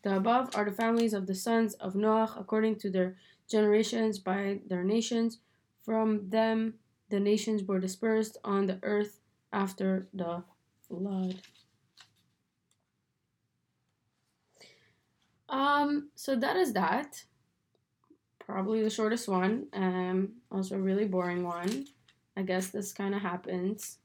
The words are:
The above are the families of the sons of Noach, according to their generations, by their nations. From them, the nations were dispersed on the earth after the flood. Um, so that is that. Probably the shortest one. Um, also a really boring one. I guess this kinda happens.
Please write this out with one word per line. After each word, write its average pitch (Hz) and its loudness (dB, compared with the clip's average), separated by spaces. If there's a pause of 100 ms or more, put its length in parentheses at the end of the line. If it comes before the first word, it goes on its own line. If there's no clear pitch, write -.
The 196 0
above 240 2
are 208 0
the 202 -2
families 233 2
of 196 -2
the 190 -2
sons 226 2
of 185 -8
Noach, 220 2
according 220 2
to 208 -6
their 185 0 (320)
generations, 214 4
by 196 -2
their 180 -2
nations. 226 0 (440)
From 220 0
them, 220 0 (360)
the 202 0
nations 208 2
were 190 0
dispersed 220 -2
on 196 0
the 190 -2
earth 208 -2 (320)
after 190 -2
the 175 -4 (460)
flood. 185 -4 (4000)
Um, 294 2
so 269 -2
that 277 0
is 339 2
that. 190 -2 (1120)
Probably 214 -2
the 214 2
shortest 220 -2
one. 202 2
Um, 185 0 (200)
also 196 -4
a 190 -2
really 190 2
boring 180 0
one. 180 -4 (500)
I 196 -4
guess 185 0
this 202 -8
kinda 202 -4
happens. 185 -4